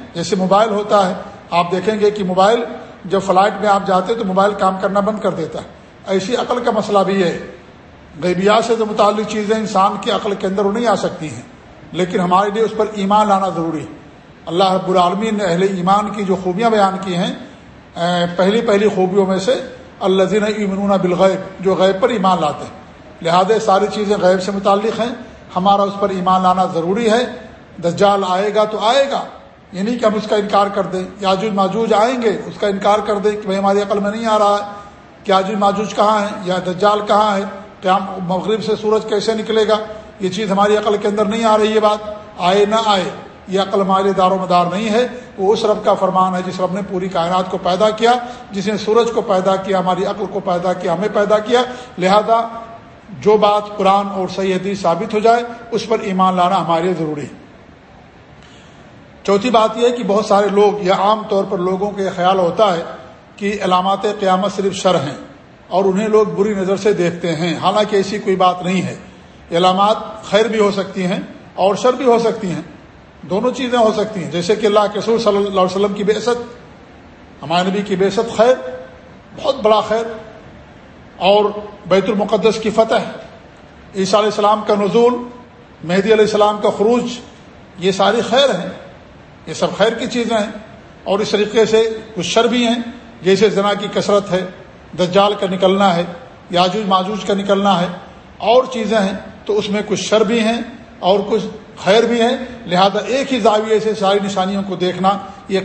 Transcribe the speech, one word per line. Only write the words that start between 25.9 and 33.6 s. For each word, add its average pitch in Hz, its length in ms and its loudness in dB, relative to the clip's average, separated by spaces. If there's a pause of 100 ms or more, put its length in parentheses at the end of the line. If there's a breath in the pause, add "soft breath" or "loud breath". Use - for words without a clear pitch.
پر 202 80 2
ایمان 185 340 0
لانا 185 220 2 (100)
ضروری 196 360 0
ہے۔ 240 140 2 (600)
دجال 196 440 2
آئے 196 260 0
گا 214 100 4
تو 208 140 -4
آئے 247 320 2
گا، - 120 -4 (500)
یہ 185 100 -6
نہیں 240 160 -2
کہ 240 60 0
ہم 208 100 2
اس 208 140 -4
کا 220 80 0
انکار 202 300 2
کر 196 160 -2
دیں۔ 185 200 -6 (180)
یاجوج 190 320 0
ماجوج 196 420 0
آئیں 233 280 2
گے، 220 100 2 (140)
اس 170 140 -12
کا 208 60 0
انکار 202 320 2
کر 208 200 -2
دیں 202 120 0
کہ 208 160 -4
بھائی 190 120 -2
ہماری 196 240 2